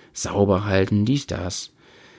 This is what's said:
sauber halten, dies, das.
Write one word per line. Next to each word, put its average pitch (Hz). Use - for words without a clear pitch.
sauber 98
halten, 101
dies, 139
das. -